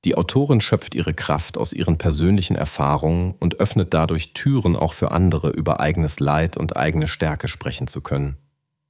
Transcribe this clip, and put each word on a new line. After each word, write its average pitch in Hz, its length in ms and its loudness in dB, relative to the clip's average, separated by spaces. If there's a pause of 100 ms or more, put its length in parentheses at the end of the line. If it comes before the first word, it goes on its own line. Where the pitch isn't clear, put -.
Die - 100 2
Autorin 131 460 2
schöpft - 320 -2
ihre 80 180 -2
Kraft - 460 -4
aus - 160 -4
ihren 80 240 2
persönlichen 85 580 2
Erfahrungen 78 800 0
und 85 220 0
öffnet - 320 0
dadurch 82 400 0
Türen 120 420 2
auch - 200 0
für - 160 -2
andere, 80 400 2
über - 280 0
eigenes 78 420 0
Leid 78 360 2
und - 220 -4
eigene 78 280 0
Stärke 78 420 -4
sprechen - 380 -8
zu - 140 -8
können. 69 380 -4 (520)